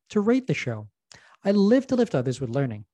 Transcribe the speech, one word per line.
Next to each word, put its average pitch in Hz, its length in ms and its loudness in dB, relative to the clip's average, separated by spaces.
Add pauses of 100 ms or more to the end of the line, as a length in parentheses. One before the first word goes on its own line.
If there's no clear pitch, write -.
(100)
to 208 100 0
rate 247 260 0
the 165 60 0
show. 110 360 -6 (580)
I 196 60 2
live 208 340 4
to 262 100 -2
lift 233 180 0
others 127 240 -2
with 123 120 -6
learning, 120 440 -4